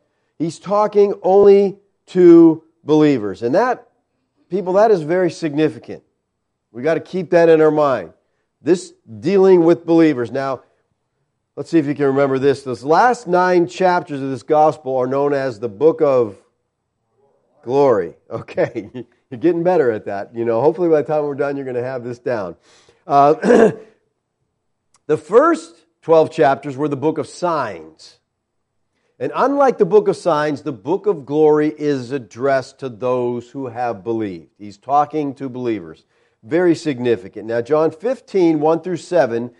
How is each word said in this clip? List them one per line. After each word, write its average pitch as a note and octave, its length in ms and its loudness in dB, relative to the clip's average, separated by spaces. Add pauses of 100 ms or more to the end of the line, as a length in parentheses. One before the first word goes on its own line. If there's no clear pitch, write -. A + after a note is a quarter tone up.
(380)
he's D#3+ 220 -6
talking G#3 540 0 (100)
only G3 560 4 (260)
to E3+ 560 6 (220)
believers. B2 600 0
And A#2+ 120 -2
that, A#3 320 -2 (640)
people, F3+ 240 -4
that G#3+ 180 4
is F3+ 120 0
very F3 280 -2
significant. C#3 720 -6 (680)
We A#2 120 -16
gotta D#3 180 -2
keep F3+ 300 -10
that E3+ 180 4
in D#3+ 140 6
our D#3 100 4
mind. C3 400 -2 (500)
This F3+ 320 -2 (280)
dealing F#3+ 420 4
with E3+ 220 2
believers. D#3 440 0
Now, C3+ 340 -8 (920)
let's C#3+ 140 -14
see E3 100 2
if C#3+ 60 0
you C#3+ 100 -4
can C#3+ 120 -2
remember C3+ 320 0
this. C3+ 240 0
Those B2+ 200 -10
last G3 420 0
nine F3+ 420 2
chapters F3 540 -2
of C3+ 80 -8
this B2+ 140 -8
gospel D3+ 540 0
are B2+ 100 -2
known C#3+ 260 -2
as C3+ 280 -6
the A#2+ 80 -6
book D3+ 320 0
of B2+ 340 0 (1300)
glory. A#2 540 0 (140)
Okay, B2 640 -6
<laughs> - 380 -20
you're A#2+ 100 -14
getting E3+ 240 -2
better E3 260 2
at G#2+ 160 -6
that. G#2 300 -12
You A#2 80 -6
know, A2+ 160 0
hopefully E3 300 0
by D3+ 140 2
the - 40 -10
time D3+ 160 -4
we're D3 120 -6
done, C#3+ 200 -6
you're C#3 100 -10
gonna B2 160 -6
have B2+ 220 -10
this A#2+ 160 -12
down. G2+ 380 -8 (500)
Uh, D3 280 4
<clears throat> A3+ 360 4 (1400)
the D3+ 100 0
first D4 560 2 (280)
twelve D#3+ 300 2
chapters C#3 440 0
were D3 140 -4
the C#3+ 80 -6
book D3+ 200 -4
of C#3 100 -8
signs. A2 920 -8 (1000)
And D3+ 160 -6
unlike C4+ 420 0
the G#3 80 2
book F#3+ 220 4
of F#3+ 100 -2
signs, D3+ 460 -2
the D3 100 -8
book C#3+ 320 -6
of E3+ 200 -4
glory D3+ 520 2
is C#3 340 -4
addressed C3 680 -6
to C3+ 100 -10
those A#2+ 600 -4
who C3+ 160 -12
have A#2 360 -8
believed. G2+ 540 -6
He's G2+ 200 -20
talking D3 580 -4
to C#3 120 -12
believers. A2+ 560 -8 (380)
Very E3 340 0
significant. A#2 720 -4
Now, A#2 160 -4
John D3+ 300 0
fifteen, F3+ 680 -2
one D#3+ 220 0
through F3+ 160 -8
seven A#2+ 640 -2